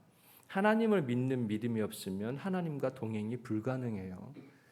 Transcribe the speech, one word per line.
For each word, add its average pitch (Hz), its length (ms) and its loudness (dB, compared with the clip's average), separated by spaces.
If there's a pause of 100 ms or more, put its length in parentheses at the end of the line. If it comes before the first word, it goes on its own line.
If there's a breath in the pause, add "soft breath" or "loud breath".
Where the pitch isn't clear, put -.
(480 loud breath)
하나님을 214 560 4
믿는 123 440 2
믿음이 110 320 0
없으면 104 560 -2
하나님과 143 600 -2
동행이 110 420 -2
불가능해요. 110 960 -4 (380 loud breath)